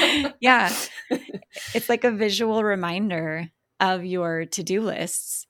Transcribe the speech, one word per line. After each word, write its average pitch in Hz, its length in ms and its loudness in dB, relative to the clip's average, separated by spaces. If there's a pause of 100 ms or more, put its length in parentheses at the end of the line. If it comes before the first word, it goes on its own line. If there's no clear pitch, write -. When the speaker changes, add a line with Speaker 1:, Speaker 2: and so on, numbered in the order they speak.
(400)
Speaker 1:
Yeah. 233 360 4 (340)
Speaker 2:
<laughs> 302 60 2 (560)
Speaker 1:
It's 226 160 0
like 240 160 2
a 247 60 6
visual 214 540 2
reminder 175 840 -2 (300)
of 185 240 2
your 170 420 -2
to-do 185 360 -2
lists. - 680 -6